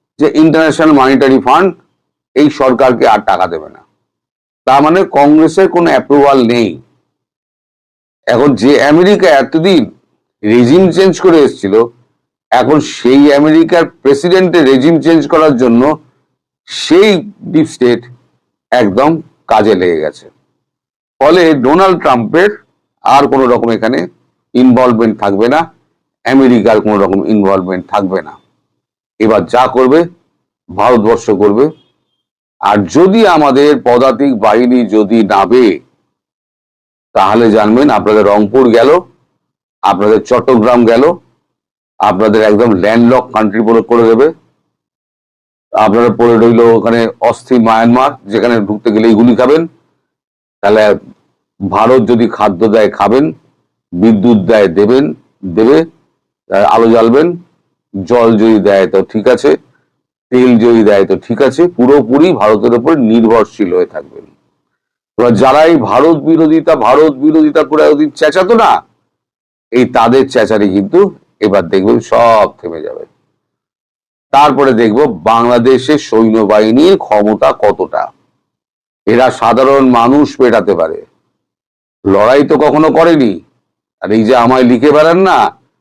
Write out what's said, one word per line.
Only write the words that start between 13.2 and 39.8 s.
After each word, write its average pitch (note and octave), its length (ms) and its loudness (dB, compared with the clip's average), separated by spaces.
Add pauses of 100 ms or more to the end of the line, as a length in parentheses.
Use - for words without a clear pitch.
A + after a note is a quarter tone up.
আমেরিকার D#3+ 520 0
প্রেসিডেন্টের F3 760 0
রেজিম C3+ 360 2
চেঞ্জ D3+ 280 0
করার D#3 280 0
জন্য B2+ 420 0 (680)
সেই F3+ 640 -2 (100)
ডিপ D#3 240 -2
স্টেট A#2+ 380 -2 (640)
একদম B2 520 -2 (240)
কাজে A2 280 0
লেগে F2 260 -2
গেছে। - 300 -12 (920)
ফলে D#3+ 320 2
ডোনাল্ড D#3+ 460 0
ট্রাম্পের C#3 640 -2 (380)
আর C3+ 260 0
কোনো C3+ 180 0
রকম A#2 240 -2
এখানে A#2+ 380 -4 (460)
ইনভলভমেন্ট A#2+ 640 0
থাকবে G2+ 280 -2
না, D#3+ 260 -4 (500)
আমেরিকার A#2+ 560 2
কোনো G#2 180 -2
রকম F#2+ 280 -2
ইনভলভমেন্ট F#2+ 600 -2
থাকবে F#2+ 340 -4
না। D2 200 -20 (760)
এবার G#2+ 280 0
যা B2+ 200 0
করবে C3 380 0 (720)
ভারতবর্ষ A2+ 540 -2
করবে। G#2 400 0 (880)
আর G2+ 260 -2
যদি F#3+ 400 2
আমাদের C#3+ 580 0
পদাতিক B2 540 0
বাহিনী A#2+ 480 0
যদি G#2+ 380 0
নামে, G2 540 0 (1300)
তাহলে G#2+ 380 2
জানবেন A2 400 2
আপনাদের G#2+ 360 0
রংপুর G#2+ 440 2
গেল, B2+ 300 2 (800)